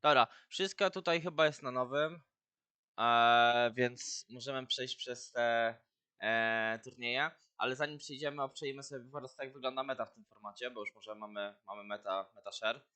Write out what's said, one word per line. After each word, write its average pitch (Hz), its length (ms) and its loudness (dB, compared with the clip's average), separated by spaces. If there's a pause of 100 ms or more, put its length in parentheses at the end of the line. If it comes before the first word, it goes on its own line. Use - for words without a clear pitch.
Dobra, 139 240 6 (220)
wszystko 190 420 -2
tutaj 170 320 0
chyba 160 240 2
jest 147 160 -2
na 135 80 -6
nowym. 143 520 -2 (760)
E, 120 760 6
więc 123 560 -2
możemy 131 360 -8
przejść 127 300 -4
przez - 360 -10
te, 117 460 2 (400)
e, 113 680 2
turnieje. 127 460 -2 (260)
Ale 127 200 -2
zanim 147 220 -4
przejdziemy, 143 440 -6
obczajmy 139 400 -6
sobie 131 220 -12
po 135 140 -12
prostu, 131 240 -12
jak 131 100 -10
wygląda 131 300 -4
meta 135 240 -4
w - 60 -20
tym 107 120 -20
formacie, 107 460 -12
bo 117 100 -12
już 104 140 -10
może 107 200 -14
mamy, 104 400 -8 (120)
mamy 101 180 -12
meta, 101 500 -4
meta 101 180 -14
share. 120 440 -6